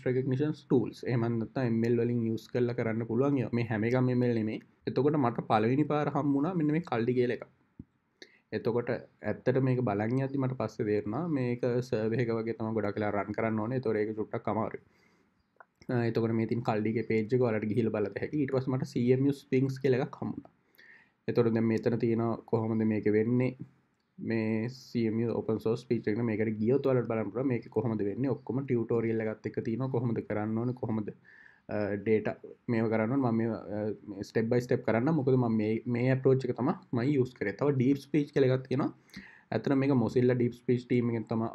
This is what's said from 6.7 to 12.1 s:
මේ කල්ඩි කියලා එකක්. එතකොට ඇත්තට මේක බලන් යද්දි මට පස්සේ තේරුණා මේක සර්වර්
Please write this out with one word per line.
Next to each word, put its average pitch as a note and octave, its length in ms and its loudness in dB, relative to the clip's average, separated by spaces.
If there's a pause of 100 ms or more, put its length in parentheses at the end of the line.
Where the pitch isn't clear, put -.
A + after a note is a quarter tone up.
මේ E3 100 0
කල්ඩි A#2+ 320 0
කියලා B2 220 0
එකක්. - 100 -14 (1040)
එතකොට A#2+ 420 -2 (300)
ඇත්තට B2+ 400 0
මේක B2+ 220 2
බලන් A2 360 0
යද්දි C3+ 200 -2
මට C3 180 -2
පස්සේ A2 300 -4
තේරුණා G#2 400 -2
මේක B2 360 -2 (180)
සර්වර් A2+ 400 -2